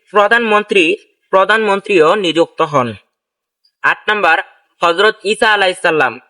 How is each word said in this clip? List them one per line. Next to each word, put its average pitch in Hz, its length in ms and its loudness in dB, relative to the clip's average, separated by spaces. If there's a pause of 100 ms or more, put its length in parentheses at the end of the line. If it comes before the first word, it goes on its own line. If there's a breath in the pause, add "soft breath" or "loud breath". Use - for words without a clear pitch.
প্রধানমন্ত্রী, 208 880 0 (340)
প্রধানমন্ত্রীও 196 840 0
নিযুক্ত 170 480 -2
হন। 131 320 -2 (880)
আট 156 160 -2 (100)
নাম্বার, 185 300 2 (440)
হযরত 190 420 0
ঈসা 214 280 0
আলাইহিসসালাম। 170 760 -2